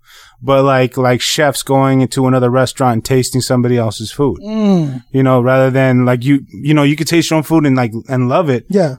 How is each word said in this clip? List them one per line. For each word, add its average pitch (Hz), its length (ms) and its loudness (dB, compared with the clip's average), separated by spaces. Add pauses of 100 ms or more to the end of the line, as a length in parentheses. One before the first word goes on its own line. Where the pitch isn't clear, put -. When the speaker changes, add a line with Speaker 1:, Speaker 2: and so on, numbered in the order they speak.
(420)
Speaker 1:
but 135 200 2
like, 131 360 0
like 123 240 0
chefs 143 400 -2
going 135 400 2
into 131 240 -2
another 127 240 2
restaurant 127 420 0
and 113 120 -4
tasting 127 360 -2
somebody 123 380 0
else's 110 340 -6
food, 139 320 -2
Speaker 2:
Mm. 190 640 0
Speaker 1:
you 135 120 0
know, 131 180 2
rather 131 300 2
than 127 340 2
like 123 180 0
you, 139 280 0
you 143 240 -2
know, 147 80 4
you 147 140 2
could 151 120 -4
taste 165 220 0
your 160 80 0
own 151 60 -2
food 160 200 0
and 135 120 2
like, 120 160 -2 (180)
and 127 180 0
love 156 220 0
it. 120 180 -2
Speaker 2:
Yeah. 165 300 0